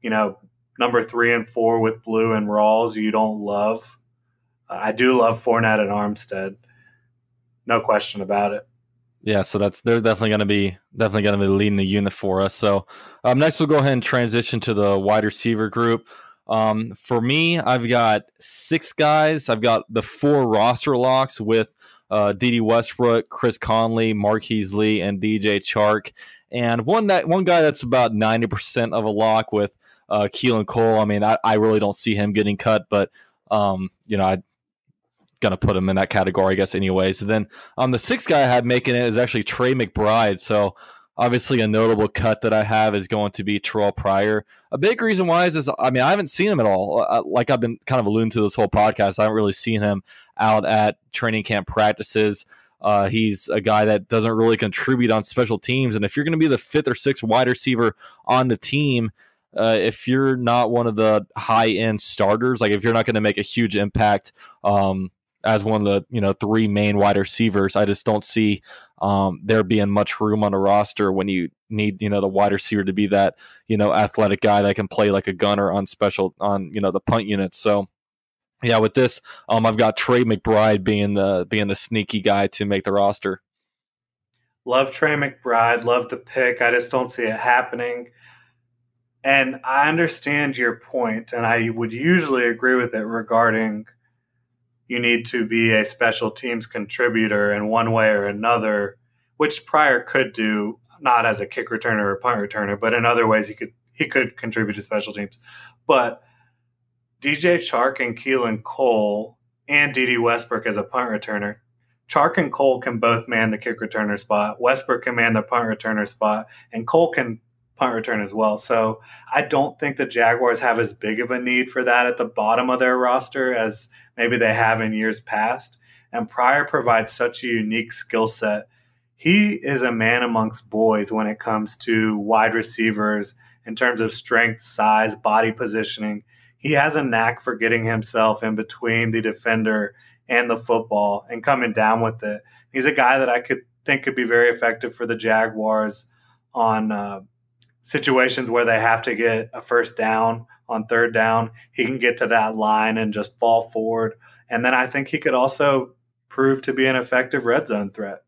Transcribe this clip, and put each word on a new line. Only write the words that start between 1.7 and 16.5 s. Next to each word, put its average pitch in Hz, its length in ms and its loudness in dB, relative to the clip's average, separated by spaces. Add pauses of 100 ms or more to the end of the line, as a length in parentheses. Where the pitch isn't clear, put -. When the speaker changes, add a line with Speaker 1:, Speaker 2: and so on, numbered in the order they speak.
Speaker 1:
with 110 240 -2
Blue 113 300 0
and 107 140 -2
Rawls, 107 480 2
you 107 160 -2
don't 107 280 0
love. 104 580 -4 (720)
Uh, 95 120 -12
I 110 100 -2
do 127 260 2
love 117 240 2
Fournette 113 380 2
and 101 120 0
Armstead. 104 640 -6 (1080)
No 117 140 2
question 104 400 -2
about 101 320 -2
it. - 80 -8 (640)
Speaker 2:
Yeah, 104 180 0
so - 160 -4
that's, 98 240 0
they're 117 180 2
definitely 110 300 0
gonna 107 160 0
be, 101 320 0 (180)
definitely 107 280 0
gonna 101 160 0
be 98 120 2
leading 101 260 2
the 98 60 0
unit 98 300 -2
for 95 280 -2
us. 98 120 -2
So, 101 320 0 (380)
um, 123 160 2
next 156 200 2
we'll 160 60 2
go 147 140 2
ahead 139 140 2
and 123 100 -2
transition 120 560 -2
to 110 160 -2
the 101 240 2
wide 104 260 2
receiver 110 420 -2
group. 117 400 -2 (400)
Um, 110 460 -2